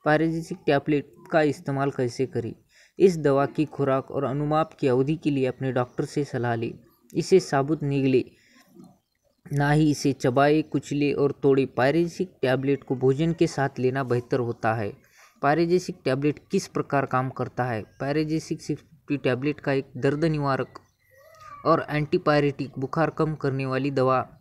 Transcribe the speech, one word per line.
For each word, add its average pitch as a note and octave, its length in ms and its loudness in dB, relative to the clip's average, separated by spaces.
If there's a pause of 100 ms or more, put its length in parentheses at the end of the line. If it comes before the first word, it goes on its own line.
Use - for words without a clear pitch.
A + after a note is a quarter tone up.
पायरेजेसिक D#3+ 600 0
टैबलेट C#3+ 500 0 (160)
का D#3+ 100 4
इस्तेमाल C#3 500 -2
कैसे B2+ 340 -4
करें? A#2 300 -6 (440)
इस F3+ 180 6
दवा C#3+ 280 2
की D3+ 200 -2
खुराक C3+ 460 -2
और C#3 120 -4
अनुमाप D3 500 -2
की D3 140 -2
अवधि C3+ 280 2
के D3+ 140 -4
लिए C3+ 160 0
अपने C3 260 -4
डॉक्टर B2+ 340 -4
से C#3+ 180 -4
सलाह A#2+ 320 -2
लें। A2+ 240 -6 (340)
इसे E3+ 260 4
साबुत D3+ 440 -2
निगले, C3+ 420 2 (1300)
ना C#3+ 180 2
ही D#3 200 4
इसे C#3 220 0
चबाए, C#3+ 480 4
कुचले C#3+ 520 -2
और C#3 180 0
तोड़े। C3+ 340 4
पायरेजेसिक E3 680 0 (100)
टैबलेट C3+ 420 0
को C3+ 120 -4
भोजन C3+ 380 2
के E3 140 2
साथ C#3 220 -2 (100)
लेना B2+ 240 0
बेहतर B2 360 -2
होता A#2 340 -2
है। - 380 -8 (300)
पायरेजेसिक E3+ 640 0
टैबलेट C#3 340 0 (120)
किस G3 160 -2
प्रकार C#3+ 380 -2
काम C3 240 -2
करता B2 340 -6
है? A#2 180 -4
पायरेजेसिक D#3 800 -4
सिक्स - 200 -8
फिफ्टी - 360 -8
टैबलेट C3+ 420 -2
का C#3 140 -2
एक C3+ 120 -2 (120)
दर्द D3 280 0
निवारक C#3 420 -2 (1000)
और D#3 240 2
एंटीपायरेटिक, D3 920 0
बुखार D#3 300 -2
कम D#3 260 -2
करने C3+ 300 -4
वाली C3 260 -2
दवा C3 380 0 (120)